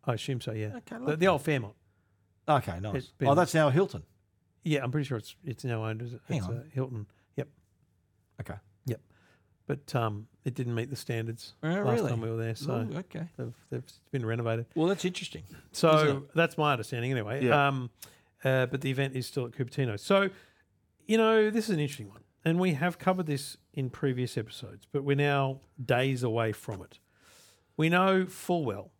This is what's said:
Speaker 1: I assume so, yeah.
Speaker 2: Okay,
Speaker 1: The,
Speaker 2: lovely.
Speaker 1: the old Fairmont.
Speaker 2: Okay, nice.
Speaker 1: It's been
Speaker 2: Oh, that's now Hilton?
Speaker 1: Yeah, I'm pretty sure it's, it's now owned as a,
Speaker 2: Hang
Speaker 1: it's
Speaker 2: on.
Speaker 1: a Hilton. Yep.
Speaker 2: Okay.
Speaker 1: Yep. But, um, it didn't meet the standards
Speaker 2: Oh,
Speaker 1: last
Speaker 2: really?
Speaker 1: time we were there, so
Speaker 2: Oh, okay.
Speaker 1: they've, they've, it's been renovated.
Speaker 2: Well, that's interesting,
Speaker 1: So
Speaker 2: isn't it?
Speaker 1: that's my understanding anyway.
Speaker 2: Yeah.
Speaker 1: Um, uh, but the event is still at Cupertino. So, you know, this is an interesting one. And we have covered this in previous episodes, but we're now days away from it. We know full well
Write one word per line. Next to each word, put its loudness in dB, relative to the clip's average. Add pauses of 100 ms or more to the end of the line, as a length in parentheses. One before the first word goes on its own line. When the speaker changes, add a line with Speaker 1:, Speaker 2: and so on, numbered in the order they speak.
Speaker 1:
I 0
assume -4
so, -8
yeah. -6 (100)
Speaker 2:
Okay, -14 (140)
Speaker 1:
The, -12
Speaker 2:
lovely. -2
Speaker 1:
the 4
old 4
Fairmont. -2 (720)
Speaker 2:
Okay, 2
nice. -6
Speaker 1:
It's -4
been -2
Speaker 2:
Oh, 8
that's 4
now 6
Hilton? 2 (600)
Speaker 1:
Yeah, 2
I'm -2
pretty 0
sure -2
it's, -10
it's -8
now -2
owned -4
as -10
a, -14
Speaker 2:
Hang -2
Speaker 1:
it's -4
Speaker 2:
on. -4
Speaker 1:
a -14
Hilton. -6 (300)
Yep. -4 (960)
Speaker 2:
Okay. -10 (300)
Speaker 1:
Yep. -6 (680)
But, -6
um, -2 (160)
it -6
didn't -4
meet -4
the -6
standards -8 (100)
Speaker 2:
Oh, -2
Speaker 1:
last -2
Speaker 2:
really? 2
Speaker 1:
time -2
we -4
were -4
there, -4
so -4
Speaker 2:
Oh, -6
okay. -10 (100)
Speaker 1:
they've, -8 (180)
they've, -6
it's -18 (120)
been -2
renovated. -2
Speaker 2:
Well, 2
that's -2
interesting, -6 (280)
Speaker 1:
So 6
Speaker 2:
isn't 4
it? -8 (120)
Speaker 1:
that's 2
my 4
understanding -4
anyway. -2
Speaker 2:
Yeah. 6
Speaker 1:
Um, -2 (540)
uh, 2
but -4
the -2
event -2
is -2
still -4
at -10
Cupertino. -2
So, 4 (800)
you 4
know, 6
this 0
is -2
an 2
interesting -4
one. -20 (220)
And 2
we 2
have -2
covered 2
this -4 (160)
in -4
previous -2
episodes, -10
but -2
we're 2
now 2 (220)
days 2
away 0
from -10
it. -20 (760)
We 2
know 4
full -2
well -6